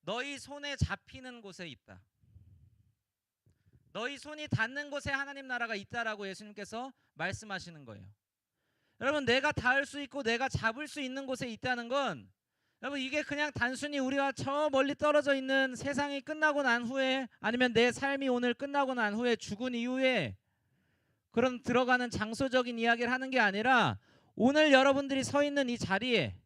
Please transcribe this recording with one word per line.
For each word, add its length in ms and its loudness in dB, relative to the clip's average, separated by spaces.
"너희 360 -6
손에 380 -10
잡히는 640 -6
곳에 260 -14
있다." 320 -18
너희 260 -8
손이 300 -12
닿는 420 -4
곳에 220 -6
하나님 340 -6
나라가 280 -6
있다라고 540 -8
예수님께서 640 -10
말씀하시는 720 -8
거예요. 220 -16
여러분, 240 -2
내가 280 2
닿을 320 2
수 160 -10
있고 220 -8
내가 260 0
잡을 400 -4
수 120 -10
있는 260 -6
곳에 220 -6
있다는 400 -4
건, 420 -2
여러분, 200 -4
이게 220 -2
그냥 300 -2
단순히 460 -2
우리가 340 0
저 380 -2
멀리 240 2
떨어져 400 4
있는 420 0
세상이 460 -2
끝나고 400 2
난 220 2
후에, 440 0
아니면 320 2
내 200 4
삶이 360 -2
오늘 260 2
끝나고 400 0
난 200 0
후에, 220 2
죽은 380 -6
이후에 640 0
그런 320 0
들어가는 480 2
장소적인 680 0
이야기를 340 2
하는 180 -4
게 100 0
아니라, 580 4
오늘 380 6
여러분들이 520 6
서 200 2
있는 240 0
이 100 -2
자리에 560 0